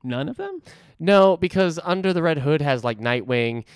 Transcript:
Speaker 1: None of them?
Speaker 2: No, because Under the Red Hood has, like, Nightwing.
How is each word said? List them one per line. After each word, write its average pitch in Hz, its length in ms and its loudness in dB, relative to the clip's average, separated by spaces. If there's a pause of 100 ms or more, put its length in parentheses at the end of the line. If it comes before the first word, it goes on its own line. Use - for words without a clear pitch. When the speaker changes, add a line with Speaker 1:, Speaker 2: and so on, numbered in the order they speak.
Speaker 1:
None 127 240 -6
of - 80 -10
them? 381 260 -10 (380)
Speaker 2:
No, 190 360 6
because 175 480 0
Under 185 280 0
the 170 100 0
Red 165 160 0
Hood 147 240 0
has, 131 220 0
like, 117 160 -4
Nightwing. 117 640 -2 (120)